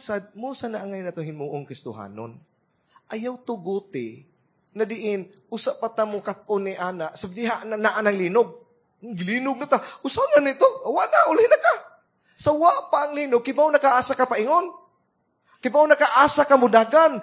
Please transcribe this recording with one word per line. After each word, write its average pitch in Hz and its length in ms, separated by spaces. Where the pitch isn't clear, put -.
sad, 202 320
mo 240 160
sa 240 160
naangay 196 320
na 180 160
to 165 80
himuong 147 400
Kristohanon. 110 720
Ayaw 247 320
tuguti, 170 800
na 214 80
diin, 208 480
usa - 320
pa 233 80
ta 226 160
mo 208 160
kat-on 196 480
ni 190 80
ana, 180 400
sa 185 160
diha 226 320
na, 220 160
naa 214 240
ng 202 160
linog. 185 400
Gilinog 233 560
na 285 160
ta. 254 80
"Usa 285 160
nga 554 240
nito? 277 240
Wa 269 240
na, 622 240
uli 440 160
na 571 80
ka." 659 200
Sa 294 160
wa 302 320
pa 294 240
ang 294 80
linog, 247 240
kibaw 277 240
nakaasa 277 480
ka 254 80
paingon. 294 480
Kibaw 294 320
nakaasa 285 560
ka 277 80
mudagan. 240 680